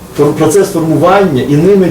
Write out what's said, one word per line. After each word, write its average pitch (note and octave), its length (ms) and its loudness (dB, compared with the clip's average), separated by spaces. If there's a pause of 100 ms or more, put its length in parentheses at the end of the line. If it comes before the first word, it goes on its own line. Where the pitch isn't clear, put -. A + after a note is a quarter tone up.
(380)
процес F#3 320 0
формування D#3+ 760 0
і C#3+ 80 0
ними F#3 340 2